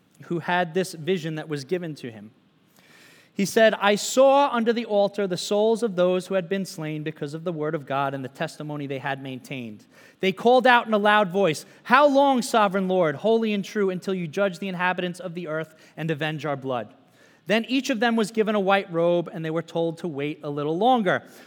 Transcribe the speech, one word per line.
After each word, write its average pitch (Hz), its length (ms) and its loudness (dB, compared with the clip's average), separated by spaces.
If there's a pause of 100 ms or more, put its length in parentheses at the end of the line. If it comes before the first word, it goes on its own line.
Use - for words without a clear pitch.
(260)
who 175 140 -6
had 175 360 -2
this 180 180 -2
vision 160 420 -4
that 156 140 -10
was 143 160 -6
given 170 300 -6
to 120 160 -12
him. 110 180 -18 (1040)
He 196 120 0
said, 220 300 4
"I 208 200 2
saw 269 560 4
under 233 200 0
the 226 140 -4
altar 202 420 0
the 175 100 -4
souls 214 460 0
of 196 120 -2
those 180 320 2
who 190 80 -4
had 180 120 -2
been 190 180 -4
slain 156 380 -8
because 151 300 -8
of 165 100 -10
the 180 80 -4
word 151 240 -4
of 139 100 -10
God 139 280 -2
and 135 100 -6
the 123 60 -10
testimony 151 580 -8
they 135 120 -6
had 139 220 -6
maintained. 127 640 -12 (360)
They 190 100 2
called 240 340 4
out 240 220 4
in 220 60 -2
a 214 40 2
loud 208 320 4
voice, 185 360 0 (180)
'How 285 240 6
long, 269 340 4
sovereign 202 460 2
Lord, 170 300 2
holy 226 360 2
and 202 120 -2
true, 202 240 -2
until 185 240 -4
you 175 140 -4
judge 190 320 -2
the 196 100 -8
inhabitants 180 500 -2
of 180 160 -12
the 175 120 -8
earth 156 280 -6 (200)
and 156 140 -4
avenge 156 360 -4
our 143 100 -2
blood?' 123 380 -6 (520)
Then 220 240 0
each 262 200 -2
of 226 120 -2
them 233 160 2
was 214 140 0
given 214 240 0
a 208 40 2
white 190 320 2
robe, 170 400 2
and 165 140 -8
they 156 60 -4
were 165 100 -2
told 165 380 -4
to 180 80 -6
wait 147 360 -6
a 151 60 -6
little 147 280 -4
longer." 202 460 2 (240)